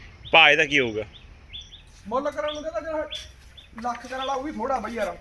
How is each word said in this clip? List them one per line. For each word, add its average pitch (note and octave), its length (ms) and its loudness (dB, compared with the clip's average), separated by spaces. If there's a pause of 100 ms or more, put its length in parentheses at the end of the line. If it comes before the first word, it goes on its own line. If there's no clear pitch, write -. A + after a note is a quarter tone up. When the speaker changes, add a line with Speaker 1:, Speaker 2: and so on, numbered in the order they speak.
(320)
Speaker 1:
ਭਾਅ D#3+ 200 10
ਇਹਦਾ D3+ 140 4
ਕੀ C#3+ 140 2
ਹੋਊਗਾ? G#2+ 240 0 (1040)
Speaker 2:
ਮੁੱਲ C#4 240 -2
ਕਰਾਉਣ D4+ 220 -4
ਨੂੰ D4+ 100 -10
ਕਹਿੰਦਾ D#4+ 160 -6
ਜਿਹੜਾ D#4 300 -4 (720)
ਲੱਖ A#3+ 260 -6
ਕਰਨ B3+ 100 -8
ਵਾਲਾ C4 160 -2
ਉਹ C4 100 -2
ਵੀ D4+ 80 -6
ਥੋੜਾ A#3 280 -2
ਬਈ G3+ 140 -8
ਯਾਰ, F#3+ 280 -2